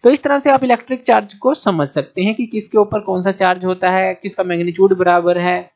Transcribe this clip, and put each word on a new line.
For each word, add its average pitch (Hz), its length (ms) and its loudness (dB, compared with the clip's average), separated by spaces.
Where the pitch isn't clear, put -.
तो 240 60 6
इस 285 140 2
तरह 285 160 0
से 277 120 2
आप 269 120 2
इलेक्ट्रिक 247 400 -2
चार्ज 214 320 0
को 262 200 0
समझ 165 340 -2
सकते - 320 -6
हैं 214 140 0
कि 240 120 -4
किसके 214 300 -4
ऊपर 208 240 2
कौन 185 200 -4
सा 190 120 0
चार्ज 185 320 0
होता 185 260 0
है, 185 240 0
किसका 190 300 -6
मैग्नीट्यूड 175 520 0
बराबर 175 420 2
है 180 360 -2